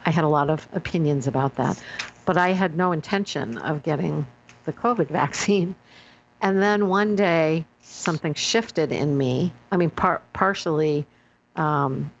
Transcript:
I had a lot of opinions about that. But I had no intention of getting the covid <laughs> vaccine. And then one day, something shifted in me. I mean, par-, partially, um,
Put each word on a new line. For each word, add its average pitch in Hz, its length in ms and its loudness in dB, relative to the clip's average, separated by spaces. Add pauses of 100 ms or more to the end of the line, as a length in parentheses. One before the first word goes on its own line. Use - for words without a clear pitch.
I 165 40 2
had 156 140 2
a 151 40 4
lot 147 220 4
of 156 220 -4
opinions 147 540 -2
about 135 300 0
that. - 260 -2 (440)
But 170 100 2
I 180 160 4
had 180 240 0
no 180 160 2
intention 151 640 -4
of 147 240 -4
getting 151 420 -2 (400)
the 156 80 -4
covid 233 360 0
<laughs> - 20 -14
vaccine. 175 640 0 (680)
And 196 200 2
then 208 260 2
one 208 280 2
day, 165 480 2 (160)
something - 540 -4
shifted 170 580 -2
in 143 260 0
me. 135 340 0 (200)
I 190 40 2
mean, 170 140 2
par-, - 320 0 (100)
partially, 156 720 0 (520)
um, 143 540 0 (100)